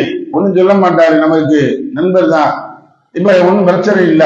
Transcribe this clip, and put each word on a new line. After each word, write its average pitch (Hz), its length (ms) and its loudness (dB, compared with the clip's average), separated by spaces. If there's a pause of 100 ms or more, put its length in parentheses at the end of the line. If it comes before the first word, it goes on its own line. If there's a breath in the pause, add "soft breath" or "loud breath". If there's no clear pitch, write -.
(320)
ஒண்ணும் 180 260 -2
சொல்ல 190 160 2
மாட்டாரு, 165 440 2
நமக்கு 156 420 0 (340)
நண்பர் 175 360 0
தான், 156 240 0 (640)
இப்ப 190 260 0
ஒண்ணும் 185 280 2
பிரச்சனை 190 340 0
இல்ல, 160 220 2